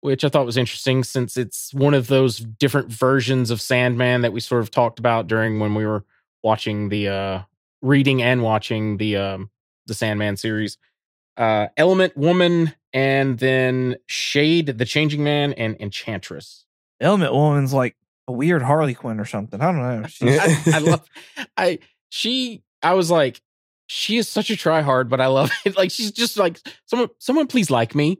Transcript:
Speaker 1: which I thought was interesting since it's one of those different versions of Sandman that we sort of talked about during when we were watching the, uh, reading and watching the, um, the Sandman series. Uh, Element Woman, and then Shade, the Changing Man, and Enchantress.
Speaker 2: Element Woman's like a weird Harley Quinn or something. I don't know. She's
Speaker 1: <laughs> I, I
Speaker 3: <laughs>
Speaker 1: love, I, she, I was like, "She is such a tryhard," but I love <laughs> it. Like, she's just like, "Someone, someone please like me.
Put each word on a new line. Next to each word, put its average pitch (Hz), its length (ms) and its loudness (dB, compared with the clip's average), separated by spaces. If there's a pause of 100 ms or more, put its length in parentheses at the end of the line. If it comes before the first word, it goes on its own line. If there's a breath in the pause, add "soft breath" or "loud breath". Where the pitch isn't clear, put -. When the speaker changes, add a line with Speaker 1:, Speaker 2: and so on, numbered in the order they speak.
Speaker 1:
which 135 220 -2
I 147 60 2
thought 143 180 2
was 117 100 -2
interesting 131 460 0
since - 340 -4
it's - 360 -8
one 139 200 4
of 127 140 2
those 131 320 2
different 120 500 -2
versions 127 640 0
of 113 100 -4
Sandman 123 600 2
that 117 120 0
we 117 60 -6
sort 120 220 -2
of 107 100 -6
talked 120 280 0
about 113 280 0
during 110 320 0
when 107 160 0
we 107 100 -2
were 107 180 -2 (400)
watching 107 460 0
the, 104 180 -2
uh, 95 340 -4 (400)
reading 135 400 4
and 123 220 2
watching 110 540 -2
the, 107 180 -2
um, 98 340 -4 (360)
the 113 80 -8
Sandman 104 440 -2
series. 110 400 -4 (600)
Uh, 110 300 0 (100)
Element 185 400 4
Woman, 170 560 2 (200)
and 135 460 0
then 127 580 0 (100)
Shade, 151 720 0
the 123 60 0
Changing 147 380 -2
Man, 147 300 0
and 110 260 -4
Enchantress. - 840 -12 (340)
Speaker 2:
Element 165 340 2
Woman's 143 400 2
like 127 220 0 (320)
a 127 40 -8
weird 143 320 0
Harley 139 320 2
Quinn 113 240 -6
or 104 60 -4
something. 104 360 -8
I 170 100 2
don't 123 300 -2
know. 107 60 -10
She's 135 320 2
Speaker 1:
<laughs> - 0 -
I, 160 380 2
I - 20 2
Speaker 3:
<laughs> - 0 -
Speaker 1:
love, 160 280 2 (500 loud breath)
I, 185 220 0 (300 soft breath)
she, 247 540 -6 (180)
I 170 120 4
was 175 180 2
like, 147 300 2 (460)
"She - 300 -4
is 226 120 -2
such - 200 -4
a 226 40 0
tryhard," 143 560 2
but 127 100 0
I 131 80 2
love 135 300 2
<laughs> - 80 -8
it. 190 100 -2
Like, 185 160 2
she's 214 200 -6
just 226 260 -4
like, 175 240 0 (240 loud breath)
"Someone, 233 240 -2 (100)
someone 285 280 0
please 220 220 0
like 117 260 0
me. 147 240 2